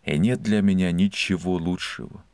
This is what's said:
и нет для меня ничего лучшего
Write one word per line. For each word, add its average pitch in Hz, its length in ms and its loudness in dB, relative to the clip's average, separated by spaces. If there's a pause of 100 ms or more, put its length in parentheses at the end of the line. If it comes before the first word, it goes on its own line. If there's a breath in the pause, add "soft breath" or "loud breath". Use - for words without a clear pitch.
и 73 120 -2
нет 113 260 2
для 107 180 2
меня 92 320 2
ничего 92 600 0
лучшего 87 680 -6 (120)